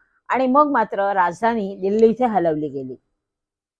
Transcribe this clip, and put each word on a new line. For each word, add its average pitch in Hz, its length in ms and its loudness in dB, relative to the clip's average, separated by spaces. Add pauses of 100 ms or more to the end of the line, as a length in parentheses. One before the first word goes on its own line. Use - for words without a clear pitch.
(280)
आणि 254 180 0
मग 277 240 4
मात्र 202 420 -2
राजधानी 196 640 -2
दिल्ली 202 300 2
इथे 226 200 0
हलवली 165 420 0
गेली. 131 280 -10 (840)